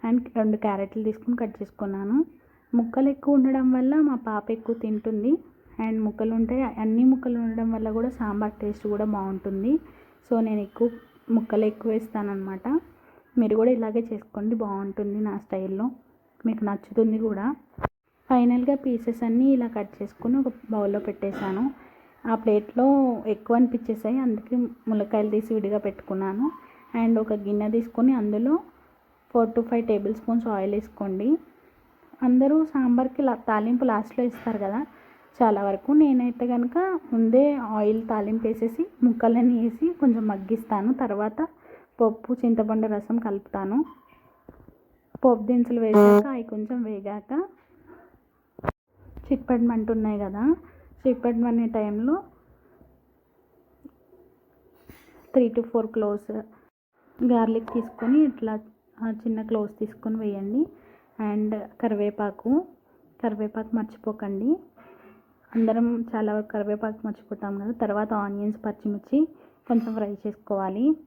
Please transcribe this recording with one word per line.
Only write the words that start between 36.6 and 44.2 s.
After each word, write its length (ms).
ముందే 320
ఆయిల్ 320
తాలింపు 380
వేసేసి 380
ముక్కలన్నీ 600
వేసి 240
కొంచెం 260
మగ్గిస్తాను. 680
తర్వాత 540
పప్పు, 320
చింతపండు 540
రసం 300
కలుపుతాను. 600